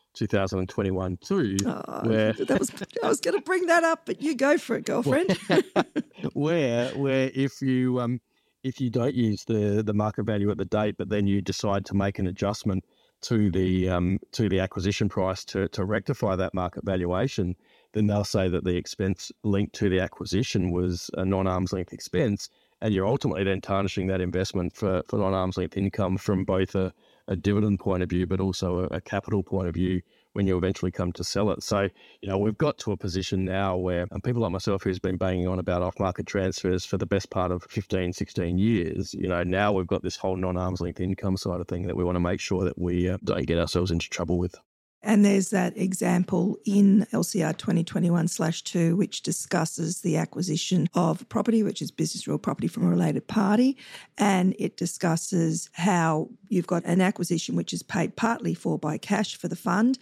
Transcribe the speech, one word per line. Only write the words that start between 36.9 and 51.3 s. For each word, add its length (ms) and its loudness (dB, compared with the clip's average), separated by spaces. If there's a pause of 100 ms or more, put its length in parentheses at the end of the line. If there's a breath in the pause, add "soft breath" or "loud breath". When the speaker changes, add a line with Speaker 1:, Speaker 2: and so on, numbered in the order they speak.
Speaker 1:
the 80 -2
best 240 0
part 220 0
of 180 -2
fifteen, 420 -2
sixteen 460 -2
years, 560 0
you 140 -4
know, 160 0
now 280 2
we've 140 0
got 160 -2
this 140 -4
whole 200 -2
non-arm's 460 -2
length 180 -6
income 380 -2
side 240 -4
of 60 -8
thing 180 -4
that 100 -4
we 80 0
wanna 160 0
make 200 0
sure 240 -2
that 160 -2
we, 280 0
uh, 160 -2
don't 220 0
get 140 2
ourselves 320 0
into 180 0
trouble 300 -2
with. 160 -2 (480)
Speaker 2:
And 220 6
there's 240 4
that 280 0
example 880 0
in 460 8
L 120 2
C 200 0
R 100 0
twenty 300 0
twenty-one 460 2
slash 340 -2
two, 320 2
which 260 -2
discusses 800 -2
the 160 0
acquisition 760 0
of 360 0
property, 320 2